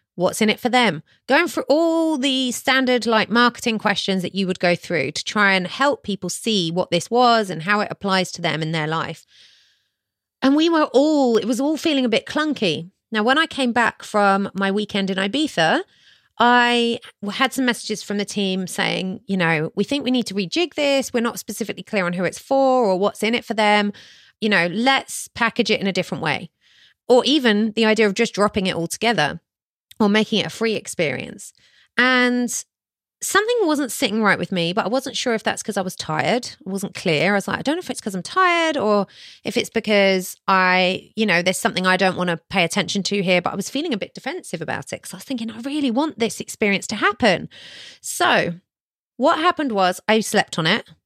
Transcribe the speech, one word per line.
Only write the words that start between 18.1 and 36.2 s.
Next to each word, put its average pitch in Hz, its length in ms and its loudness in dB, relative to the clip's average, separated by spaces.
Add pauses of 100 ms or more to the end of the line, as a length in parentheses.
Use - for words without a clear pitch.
the 202 80 -2
team 190 420 -2
saying, 175 600 -4
you 196 100 -2
know, 165 380 0
"We 202 80 0
think 285 200 -2
we 247 80 0
need 254 160 0
to 190 60 -10
rejig 208 400 -2
this. 277 400 0
We're 233 80 0
not 226 180 -4
specifically - 440 -8
clear 196 220 -2
on 175 80 -2
who 180 120 -2
it's - 140 -4
for 262 460 2
or 190 120 2
what's 202 260 -2
in 226 120 2
it 233 100 -4
for - 80 -6
them. 208 400 4 (480)
You 214 80 0
know, 175 180 2
let's 240 640 -2
package 226 420 0
it - 80 0
in 196 80 -4
a 190 60 -2
different 175 300 -4
way." 160 260 -4 (580)
Or 247 160 6
even 226 500 2
the 226 120 2
idea 214 220 4
of 196 80 -2
just - 180 0
dropping 208 340 0
it 175 80 -2
all 170 120 -4
together 170 520 -2 (600)
or 208 100 4
making 208 300 2
it 135 80 -2
a - 20 -10
free 226 240 -4
experience. - 800 -6 (440)
And 247 540 2 (680)
something 427 400 0
wasn't 302 300 0
sitting 220 300 -2
right 196 160 4
with - 140 -6
me, 175 220 -2
but 202 100 -2
I - 60 -4
wasn't 262 260 -4
sure - 180 -2
if 220 100 -4
that's - 200 -4
'cause 208 140 -8
I 196 40 0
was 180 140 -6
tired. 160 540 -2 (180)